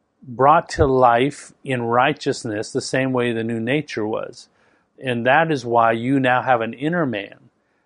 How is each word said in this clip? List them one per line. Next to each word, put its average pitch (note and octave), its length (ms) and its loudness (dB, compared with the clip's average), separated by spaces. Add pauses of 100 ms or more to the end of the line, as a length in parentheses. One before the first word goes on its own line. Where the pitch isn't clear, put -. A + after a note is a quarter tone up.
(220)
brought C#3 480 2
to D#3+ 160 0
life B2+ 680 2 (100)
in B2+ 180 -4
righteousness A#2+ 920 -2
the C3 100 -4
same C3 320 -2
way A#2+ 180 0
the A2+ 120 -4
new A2+ 160 -4
nature A#2+ 460 -4
was. G#2+ 440 -10 (520)
And A#2+ 240 -4
that D#3 260 4
is B2 140 -2
why A#2 280 4
you B2 260 0
now B2+ 240 2
have B2 180 2
an A2+ 120 -4
inner D#3 320 -2
man G#2 340 -6 (460)